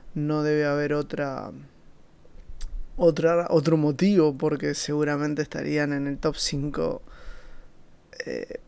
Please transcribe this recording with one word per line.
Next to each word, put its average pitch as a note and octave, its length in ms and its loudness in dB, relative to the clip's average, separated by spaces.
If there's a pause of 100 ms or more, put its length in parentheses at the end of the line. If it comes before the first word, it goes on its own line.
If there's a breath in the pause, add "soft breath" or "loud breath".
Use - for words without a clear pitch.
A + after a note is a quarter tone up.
(140)
No D3+ 300 0
debe D3+ 220 2
haber D3 280 0
otra, C#3+ 580 -4 (1400)
otra, E3+ 540 4
otro D#3+ 280 4
motivo, D#3 600 4
porque D3 380 0
seguramente D3 640 0
estarían D3 500 -2
en C#3 160 -2
el C#3+ 120 -4
top D3+ 160 0
cinco, D3 680 -2 (1200 loud breath)
eh, - 420 -8